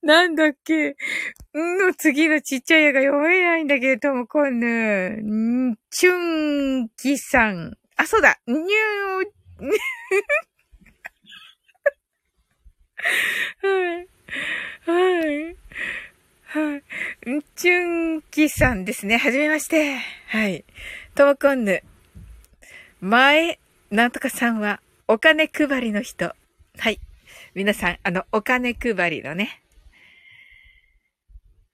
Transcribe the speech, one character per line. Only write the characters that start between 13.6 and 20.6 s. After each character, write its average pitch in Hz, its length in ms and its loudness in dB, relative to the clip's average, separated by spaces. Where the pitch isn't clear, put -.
は 370 380 -2
い。 359 80 -20
は 330 60 -2
い。 359 60 -18
は 302 400 -4
い。 240 40 -8
ん、 294 120 -4
ち 349 160 0
ゅ 339 460 0
ん 302 60 -8
き 302 260 0
さ 254 260 2
ん 185 100 -6
で 202 100 -6
す - 120 -10
ね。 226 120 2
は 254 120 0
じ 254 80 0
め 302 100 2
ま 311 120 0
し - 80 -10
て。 294 320 0
は 214 220 -2
い。 180 160 -6